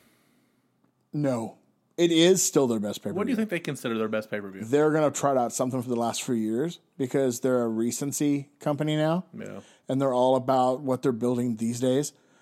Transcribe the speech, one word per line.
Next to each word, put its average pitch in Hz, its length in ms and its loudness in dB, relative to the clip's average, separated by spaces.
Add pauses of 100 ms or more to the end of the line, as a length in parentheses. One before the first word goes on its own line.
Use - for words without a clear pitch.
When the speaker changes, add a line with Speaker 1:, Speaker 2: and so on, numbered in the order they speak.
(1120)
Speaker 1:
No. 131 460 -2 (400)
It 170 120 4
is 175 320 6
still 139 240 4
their 113 140 0
best 101 220 -6
pay-per-view. 101 160 -6
Speaker 2:
What 208 80 -2
do 277 40 -2
you 233 60 0
think 220 140 -2
they 170 100 -4
consider 131 380 -4
their 110 100 -2
best 107 220 -4
pay-per-view? 101 340 -8
Speaker 1:
They're 143 260 4
gonna 151 200 2
trot - 260 0
out 117 160 0
something 127 300 -2
for 120 80 -8
the 117 60 0
last 117 260 -2
few 127 120 -2
years 113 460 -2 (160)
because 131 440 -2
they're 127 220 2
a 117 60 0
recency 135 800 -2 (120)
company 151 360 -2
now. 160 300 0 (120)
Speaker 2:
Yeah. 101 220 -12 (280)
Speaker 1:
And 131 120 0
they're 135 140 2
all 127 220 6
about 127 440 2
what 127 220 -2
they're 139 100 2
building 120 440 -2
these 117 240 -4
days. 131 340 0 (280)